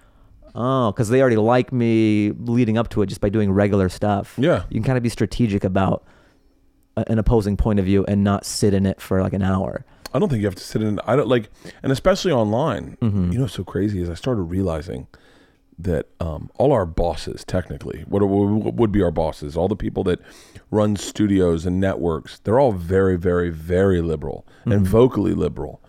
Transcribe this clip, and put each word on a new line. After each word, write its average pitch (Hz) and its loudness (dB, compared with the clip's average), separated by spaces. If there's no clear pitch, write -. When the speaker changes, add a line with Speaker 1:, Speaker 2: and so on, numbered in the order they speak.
Speaker 1:
"Oh," 120 -2
'cause 110 -2
they 131 4
already 127 6
like 120 2
me 113 2
leading 117 2
up 117 -2
to 107 0
it 95 2
just - -10
by 104 0
doing 101 0
regular 101 4
stuff. 101 -2
Speaker 2:
Yeah. 127 2
Speaker 1:
You - -6
can 104 -4
kinda 127 0
be 120 -2
strategic 104 0
about 95 0
a, 110 -2
an 110 2
opposing 104 2
point 107 0
of 92 0
view 98 2
and 101 2
not 101 0
sit - 0
in 95 2
it - -2
for, 95 -2
like, 95 -2
an 98 -2
hour. 95 -2
Speaker 2:
I 131 0
don't 196 0
think 117 0
you 104 0
have 92 -2
to - -16
sit - -6
in, 107 -2
I 113 2
don't, 143 2
like, 123 0
and 131 -2
especially 185 0
online, 113 -2
Speaker 1:
Mm-hmm. 98 0
Speaker 2:
you 104 -2
know 135 0
what's 113 -8
so 92 -8
crazy 101 -2
is 87 -4
I 82 -8
started 110 -4
realizing 82 -4
that, 85 -4
um, 80 -8
all 131 2
our 107 2
bosses, 82 -4
technically, - -6
what, 98 0
what, 101 2
what 110 0
would 113 2
be 101 2
our 85 2
bosses, 78 -4
all 85 0
the 104 0
people 104 -4
that 90 0
run 104 2
studios 92 0
and 92 0
networks, 82 -4
they're 113 2
all 131 4
very, 92 2
very, 87 0
very 87 2
liberal 76 -6
and 113 2
Speaker 1:
Mm-hmm. 101 4
Speaker 2:
vocally 101 4
liberal. 73 -6